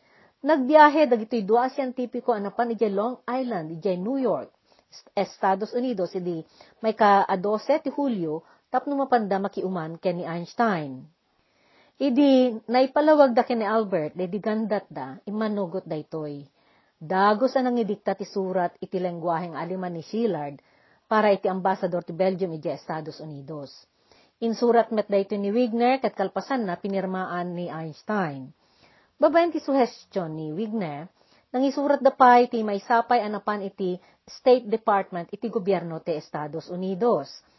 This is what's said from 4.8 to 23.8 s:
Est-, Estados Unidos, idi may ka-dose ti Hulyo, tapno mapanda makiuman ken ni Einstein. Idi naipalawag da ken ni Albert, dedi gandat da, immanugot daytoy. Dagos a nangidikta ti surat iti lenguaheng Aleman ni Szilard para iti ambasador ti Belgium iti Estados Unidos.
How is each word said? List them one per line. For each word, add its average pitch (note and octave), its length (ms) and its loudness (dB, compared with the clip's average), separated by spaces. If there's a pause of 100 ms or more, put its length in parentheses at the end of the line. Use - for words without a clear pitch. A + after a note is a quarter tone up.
Est-, - 240 -20
Estados F#3+ 640 -2
Unidos, A#3+ 400 -4
idi F3 240 -4 (400)
may A3 160 -2
ka-dose G#3 880 2
ti C4+ 80 -4
Hulyo, F#3+ 560 -4 (240)
tapno C#4+ 240 -2
mapanda A#3+ 480 0
makiuman F3 560 -6
ken F3 180 -2
ni F3 80 -6
Einstein. E3 800 -2 (960)
Idi B3+ 640 4
naipalawag C4+ 720 4
da A#3+ 80 6
ken A#3+ 160 -2
ni G#3 80 -2
Albert, G3 480 -2
dedi F3+ 240 -4
gandat G#3+ 480 -4
da, C3+ 400 -12
immanugot G3+ 560 -4
daytoy. D3+ 640 -10 (480)
Dagos G#3 640 2
a - 40 2
nangidikta G#3 520 -2
ti - 80 -10
surat F#3 560 -2
iti F3+ 240 -6
lenguaheng E3+ 560 -4
Aleman F3 400 -8
ni D#3 40 -12
Szilard D#3+ 600 -4 (480)
para G#3+ 160 4
iti G3 240 2
ambasador F#3 560 -2
ti E3 80 -10
Belgium F#3 400 -2
iti D#3 160 -6
Estados D#3 480 -10
Unidos. D3 520 -14 (720)